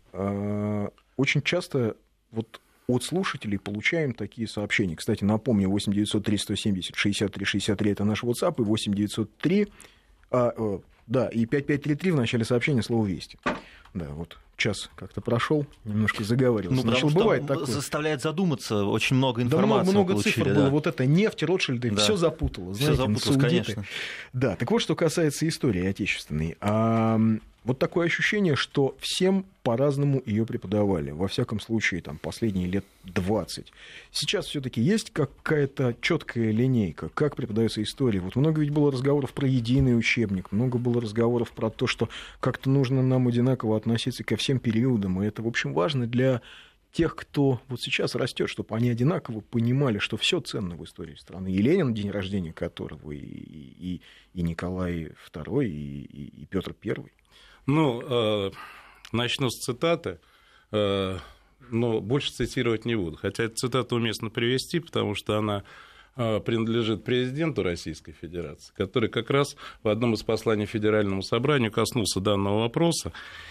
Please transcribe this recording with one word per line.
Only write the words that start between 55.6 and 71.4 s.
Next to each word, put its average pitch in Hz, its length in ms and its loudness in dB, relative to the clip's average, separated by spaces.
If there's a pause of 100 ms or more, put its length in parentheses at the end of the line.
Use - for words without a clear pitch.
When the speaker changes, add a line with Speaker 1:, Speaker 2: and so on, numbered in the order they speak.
Speaker 1:
и, 71 360 -8
и, - 380 -16
и 73 40 -16
Петр 87 260 -6
Первый. - 400 -8 (540)
Speaker 3:
Ну, 135 360 2
э, 107 480 0 (600)
начну 120 380 0
с - 100 -8
цитаты, 127 580 -2 (540)
э, 98 460 0 (520)
но 117 300 0
больше 120 320 -2
цитировать 117 520 -2
не 117 120 0
буду. 82 200 -4
Хотя 101 280 -4
эту 110 120 -6
цитату 127 400 -2
уместно 113 340 -2
привести, 127 500 -2
потому 107 340 -2
что 107 240 -2
она, 104 240 -2 (540)
э, 113 240 0
принадлежит 113 640 -2
президенту 127 580 -2
Российской 85 500 -6
Федерации, 82 640 -12
который 101 340 0
как - 200 -4
раз 139 260 0 (260)
в 113 60 0
одном 113 260 2
из 104 80 -4
посланий 107 440 0
Федеральному 104 560 2
собранию 120 480 2